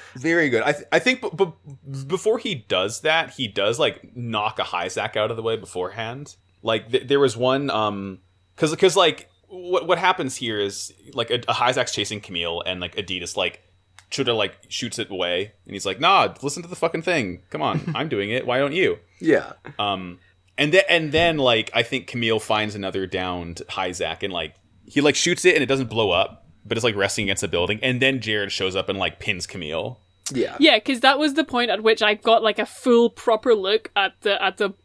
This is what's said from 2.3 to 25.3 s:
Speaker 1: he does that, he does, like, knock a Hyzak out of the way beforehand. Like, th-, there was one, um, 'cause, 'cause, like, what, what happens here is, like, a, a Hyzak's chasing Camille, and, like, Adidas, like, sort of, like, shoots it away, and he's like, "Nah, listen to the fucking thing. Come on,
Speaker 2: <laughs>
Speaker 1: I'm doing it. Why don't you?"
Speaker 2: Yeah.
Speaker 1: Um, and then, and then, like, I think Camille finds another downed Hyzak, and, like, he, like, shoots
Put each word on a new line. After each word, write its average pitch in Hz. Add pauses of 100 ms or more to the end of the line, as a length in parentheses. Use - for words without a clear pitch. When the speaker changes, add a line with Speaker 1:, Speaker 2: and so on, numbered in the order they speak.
Speaker 1:
he 214
does 104
that, 156
he 123
does, 98
like, -
knock 110
a 98
Hyzak 92
out 107
of 113
the 110
way 113
beforehand. 113 (280)
Like, 113
th-, 123
there 139
was 127
one, 131
um, 101 (380)
'cause, 160
'cause, 180
like, 170 (180)
what, 180
what 170
happens 180
here 110
is, 101 (220)
like, 120
a, 120
a 113
Hyzak's 123
chasing 104
Camille, 85
and, 92
like, 87
Adidas, 87
like, 90 (480)
sort 131
of, 117
like, 98 (140)
shoots -
it 104
away, 90 (160)
and 101
he's 98
like, 95
"Nah, 151
listen 143
to 165
the 180
fucking 165
thing. 113
Come 156
on, 147
Speaker 2:
<laughs> -
Speaker 1:
I'm 147
doing 104
it. 120
Why 123
don't 139
you?" 147 (220)
Speaker 2:
Yeah. 139 (240)
Speaker 1:
Um, 95 (400)
and 151
then, 190
and 160
then, 160
like, 120
I 117
think 127
Camille 113
finds 107
another 98
downed 90
Hyzak, 87
and, 95
like, 82 (340)
he, -
like, 147
shoots -